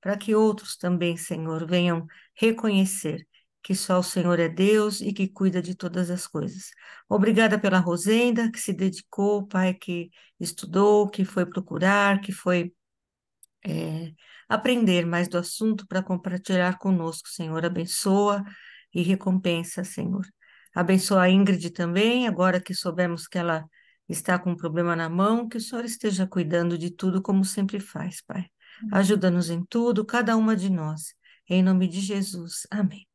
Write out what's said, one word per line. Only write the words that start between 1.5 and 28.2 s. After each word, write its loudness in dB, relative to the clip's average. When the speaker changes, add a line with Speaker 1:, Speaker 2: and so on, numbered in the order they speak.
Speaker 1:
venham 0
reconhecer 0
que -2
só 0
o -2
Senhor 0
é 2
Deus 2
e -4
que -2
cuida -2
de -8
todas -4
as -6
coisas. -8
Obrigada 6
pela 4
Rosenda, 4
que -10
se -2
dedicou, 0
Pai, 0
que -8
estudou, 2
que -2
foi -2
procurar, 0
que -10
foi -2
é, -8
aprender 2
mais 0
do -2
assunto -4
pra -4
compartilhar -2
conosco, -2
Senhor. -6
Abençoa 0
e 0
recompensa, 0
Senhor. -6
Abençoa 2
a 6
Ingrid 4
também, 0
agora 2
que -8
soubemos -4
que -6
ela -2
está -2
com -4
um -2
problema -2
na -4
mão, 0
que -10
o -6
Senhor -8
esteja -2
cuidando 0
de -4
tudo, -2
como 2
sempre -4
faz, -10